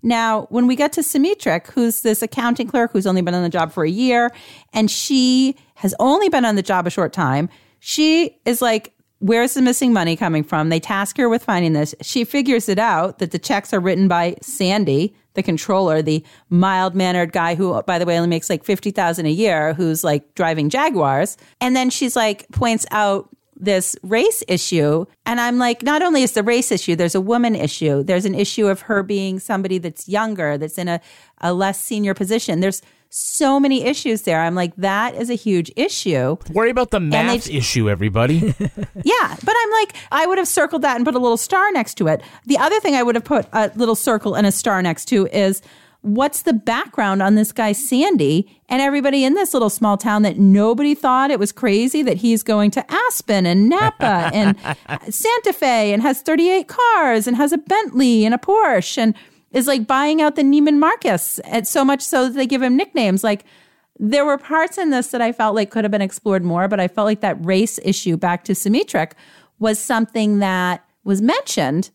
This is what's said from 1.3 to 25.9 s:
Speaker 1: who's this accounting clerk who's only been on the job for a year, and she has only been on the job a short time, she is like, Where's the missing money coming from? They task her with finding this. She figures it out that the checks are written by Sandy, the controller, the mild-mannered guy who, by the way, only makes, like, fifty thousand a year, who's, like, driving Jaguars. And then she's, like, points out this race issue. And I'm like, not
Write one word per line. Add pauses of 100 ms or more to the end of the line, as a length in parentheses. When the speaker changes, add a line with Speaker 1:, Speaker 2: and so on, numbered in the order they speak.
Speaker 1:
who's
this
accounting
clerk
who's
only
been
on
the
job
for
a
year, (420)
and
she (200)
has
only
been
on
the
job
a
short
time, (320)
she
is
like, (260)
Where's
the
missing
money
coming
from?
They
task
her
with
finding
this.
She
figures
it
out
that
the
checks
are
written
by
Sandy, (180)
the
controller,
the (260)
mild-mannered
guy
who,
by
the
way,
only
makes,
like,
fifty
thousand
a
year,
who's,
like,
driving
Jaguars. (240)
And
then
she's,
like,
points
out (300)
this
race
issue. (200)
And
I'm
like,
not